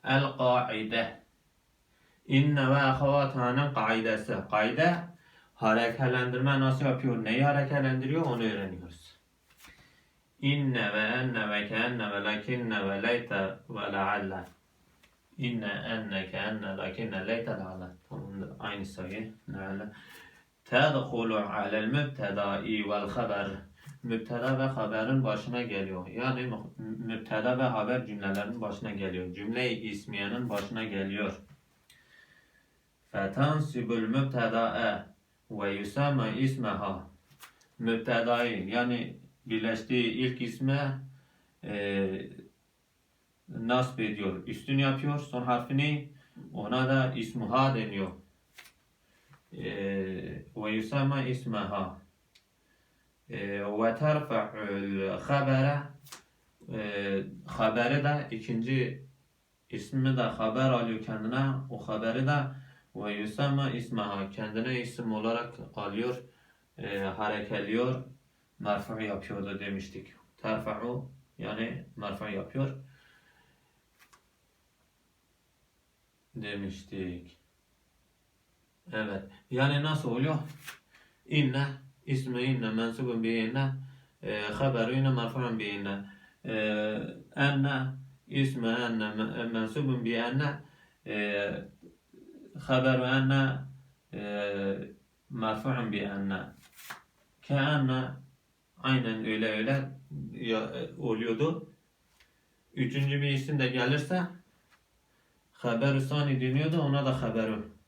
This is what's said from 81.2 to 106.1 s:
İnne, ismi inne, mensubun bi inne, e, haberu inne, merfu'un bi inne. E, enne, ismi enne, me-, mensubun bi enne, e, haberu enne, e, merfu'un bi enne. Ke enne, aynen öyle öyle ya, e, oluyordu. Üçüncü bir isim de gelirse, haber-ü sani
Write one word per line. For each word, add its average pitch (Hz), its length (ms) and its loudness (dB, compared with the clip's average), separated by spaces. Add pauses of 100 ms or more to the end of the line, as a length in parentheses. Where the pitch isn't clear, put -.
İnne, 139 400 4 (400)
ismi 127 360 0
inne, 123 280 2
mensubun 113 520 0
bi 113 120 2
inne, 131 380 2 (500)
e, 107 200 -4
haberu 113 500 2
inne, 135 180 4
merfu'un 117 480 0
bi 104 60 -2
inne. 98 400 -4 (400)
E, 117 100 -4 (840)
enne, 135 500 4 (400)
ismi 131 420 0
enne, 117 360 0
me-, 110 480 -2
mensubun 120 520 0
bi 117 100 0
enne, 131 460 0 (460)
e, 104 440 0 (1080)
haberu 127 440 4
enne, 135 540 4 (540)
e, 101 680 -2 (520)
merfu'un 113 640 0
bi 101 60 0
enne. 98 420 -2 (1040)
Ke 143 120 0
enne, 135 560 2 (720)
aynen 113 420 2
öyle 110 260 2
öyle 131 400 0 (420)
ya, 110 280 0
e, - 380 -6
oluyordu. 113 760 0 (1000)
Üçüncü 139 480 2
bir 143 80 2
isim 139 280 0
de 131 100 4
gelirse, 139 540 2 (1300)
haber-ü 135 480 2
sani 143 400 0